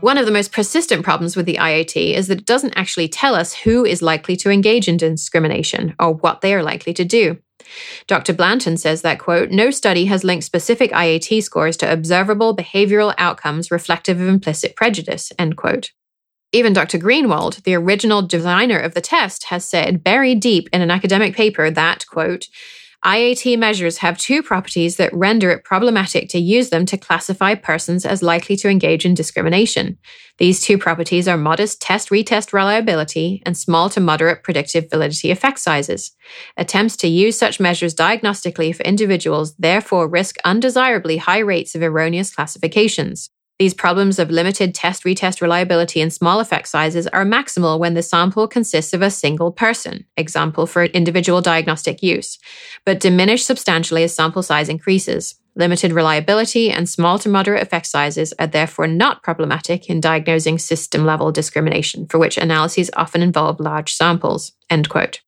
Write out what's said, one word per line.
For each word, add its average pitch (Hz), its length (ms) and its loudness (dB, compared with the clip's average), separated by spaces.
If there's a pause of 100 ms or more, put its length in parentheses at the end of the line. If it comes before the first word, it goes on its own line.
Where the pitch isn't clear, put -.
One 277 100 4
of 262 80 2
the 214 60 2
most 202 220 0
persistent 220 500 0
problems 170 320 -2
with 175 100 -2
the 175 140 -2
I 160 120 2
A 160 120 2
T 165 320 -2
is 190 140 -2
that 190 80 0
it 196 80 -12
doesn't 262 320 0
actually 180 320 -2
tell 262 260 0
us 175 180 -2
who 233 300 2
is 180 180 0
likely 160 360 0
to 202 120 -2
engage 202 380 4
in 170 80 2
discrimination 160 1040 -2
or 165 140 2
what 160 260 -2
they 196 140 0
are 185 100 0
likely 160 300 -6
to 185 100 -2
do. 180 360 2 (680)
Doctor 185 240 0
Blanton 180 460 2
says 160 240 0
that, 160 180 0
quote, 170 320 0
"No 214 180 4
study 185 360 2
has 196 180 0
linked 180 220 0
specific 233 480 0
I 170 100 2
A 165 160 2
T 220 220 0
scores 165 340 -2
to 156 160 -2
observable 190 640 0
behavioral 202 640 2
outcomes 160 520 -2
reflective 175 520 -2
of 185 80 0
implicit 190 480 0
prejudice," 202 600 -4
end 165 200 -2
quote. - 340 -4 (640)
Even 233 180 4
Doctor 190 260 0
Greenwald, 214 680 0
the 185 100 0
original 202 480 2
designer 180 580 0
of 170 140 -4
the 175 80 -2
test, 240 460 -2
has 175 180 -6
said, 170 400 0
buried 254 340 2
deep 196 320 2
in 180 100 2
an 170 80 0
academic 196 460 0
paper, 214 340 2
that, 160 380 -2
quote, 175 400 -4 (560)
"I 190 140 2
A 240 180 2
T 247 200 0
measures 208 440 0
have 175 180 -2
two 285 240 0
properties 180 540 -2
that - 180 0
render 190 380 2
it - 120 -2
problematic 196 680 0
to 180 100 -2
use 226 300 2
them 165 180 0
to 196 100 -4
classify 190 560 0
persons 175 540 -2
as 196 160 -2
likely 170 340 2
to 202 120 0
engage 165 360 2
in 180 80 4
discrimination. 185 840 0 (400)
These 185 220 4
two 202 180 2
properties 175 480 0
are 175 100 2
modest 160 420 0
test-retest 208 760 0
reliability 190 920 0
and 175 100 -2
small 175 360 0
to - 80 -2
moderate 165 420 2
predictive 160 480 -2
validity 156 400 -2
effect 220 300 0
sizes. - 540 -4 (440)
Attempts 202 400 0
to 190 100 0
use 190 300 2
such 202 220 0
measures 175 340 0
diagnostically 180 840 -2
for - 60 -10
individuals 170 760 0
therefore 175 480 2
risk 175 360 -2
undesirably 233 760 2
high 180 200 0 (160)
rates - 220 -4
of 165 80 -2
erroneous 165 500 0
classifications. - 960 -2 (300)
These 190 140 4
problems 190 460 2
of 165 100 0
limited 185 460 0
test-retest 185 640 -2
reliability 175 580 0
and 160 140 0
small 180 260 2
effect - 280 -2
sizes 160 400 -2
are 196 180 0
maximal 190 540 0
when 170 160 0
the 170 80 0
sample 190 440 2
consists 214 460 -2
of 185 80 0
a 196 80 2
single 170 420 -2
person, - 540 -4 (100)
example 160 520 -2
for 175 160 0
individual 175 580 2
diagnostic 165 640 -2
use, - 340 -4 (480)
but 190 140 0
diminish 190 460 2
substantially 165 580 0
as 165 100 -2
sample 170 300 -2
size 151 260 0
increases. 190 640 -2 (220)
Limited 175 360 0
reliability 170 800 2
and 175 180 -2
small 175 300 0
to 208 120 -4
moderate 196 340 2
effect 180 240 -4
sizes 151 500 -2
are 170 80 -2
therefore 156 400 -2
not 170 380 0
problematic 160 680 -4
in 170 100 0
diagnosing 160 600 0
system-level 156 720 0
discrimination, 156 720 -2
for 160 140 0
which - 180 2
analyses 170 580 0
often 170 280 -2
involve 156 360 0
large 151 360 -4
samples," - 560 -2 (180)
end 151 180 2
quote. - 400 -2